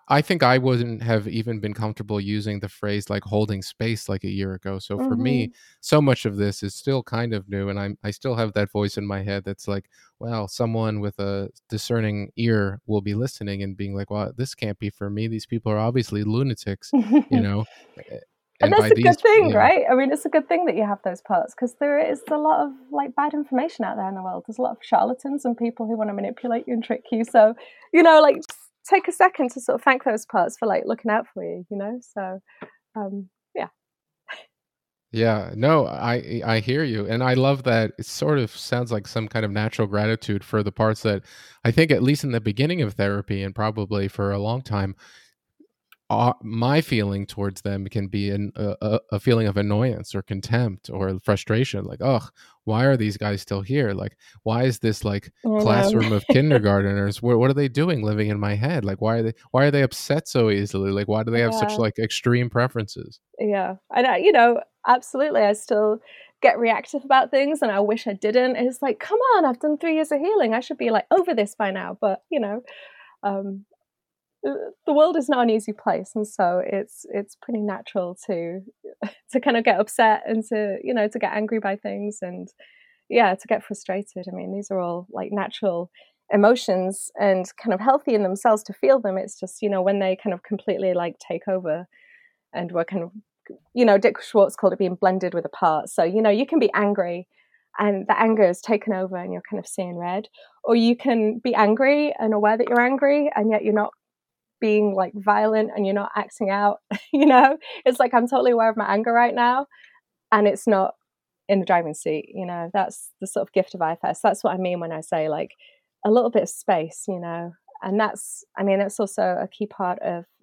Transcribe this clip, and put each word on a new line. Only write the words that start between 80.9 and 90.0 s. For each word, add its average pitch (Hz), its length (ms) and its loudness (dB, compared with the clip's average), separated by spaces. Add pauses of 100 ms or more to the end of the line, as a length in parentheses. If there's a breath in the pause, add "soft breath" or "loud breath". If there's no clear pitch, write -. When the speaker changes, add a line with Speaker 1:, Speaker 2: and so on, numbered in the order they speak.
Speaker 2:
know, 214 160 0
to 226 100 -6
get - 140 -2
angry 214 260 -2
by 196 160 -4
things 208 460 -8
and, 180 260 -10 (640 soft breath)
yeah, 208 260 4
to - 120 -20
get - 180 -2
frustrated. 190 640 -10
I - 20 -12
mean, 185 200 -10
these 202 180 -10
are 190 80 -4
all, 175 320 -6
like, 185 220 -8
natural 180 580 -4 (400 soft breath)
emotions 202 880 0
and 190 260 2 (160)
kind 226 120 -2
of 190 80 -4
healthy 269 340 2
in 208 80 2
themselves 208 400 0
to 196 100 -14
feel 262 280 2
them. 190 160 -4
It's 190 200 -10
just, - 240 -12
you 208 80 -2
know, 190 120 -2
when 196 180 0
they 190 160 0